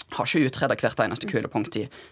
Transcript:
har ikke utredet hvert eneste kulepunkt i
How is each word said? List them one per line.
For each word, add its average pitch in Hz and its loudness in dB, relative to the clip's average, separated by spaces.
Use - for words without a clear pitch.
har - -2
ikke 156 4
utredet 123 0
hvert - 2
eneste 117 -2
kulepunkt - -2
i 110 -2